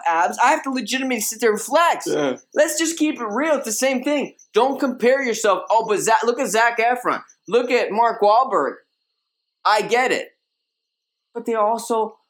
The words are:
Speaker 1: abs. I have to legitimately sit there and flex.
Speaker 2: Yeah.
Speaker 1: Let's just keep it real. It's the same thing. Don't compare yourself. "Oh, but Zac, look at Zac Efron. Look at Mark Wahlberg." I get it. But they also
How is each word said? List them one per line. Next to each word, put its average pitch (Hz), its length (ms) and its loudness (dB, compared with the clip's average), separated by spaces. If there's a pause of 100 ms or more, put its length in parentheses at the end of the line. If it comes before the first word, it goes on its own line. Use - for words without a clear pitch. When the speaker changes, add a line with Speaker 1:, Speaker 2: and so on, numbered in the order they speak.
Speaker 1:
abs. 170 360 0
I 254 80 6
have 311 120 0
to 277 60 -8
legitimately 254 520 -4
sit 220 200 -8
there 233 100 2
and 208 100 -4
flex. 302 460 0
Speaker 2:
Yeah. 147 300 -2 (160)
Speaker 1:
Let's 302 240 2
just 330 220 -2
keep 302 200 0
it 240 60 -6
real. 269 300 0
It's - 100 -4
the 226 60 -8
same 254 320 -2
thing. 285 320 -2 (180)
Don't 262 260 2
compare 254 440 0
yourself. 208 480 0
"Oh, 214 160 2
but 196 120 0
Zac, 220 240 2
look 240 160 0
at 262 100 -2
Zac 226 280 2
Efron. 226 460 0 (240)
Look 254 240 0
at 233 200 0
Mark 220 300 0
Wahlberg." 208 540 2 (920)
I 208 160 4
get 226 300 0
it. 110 180 -2 (1040)
But 233 120 -10
they 226 100 -2
also 220 640 0 (120)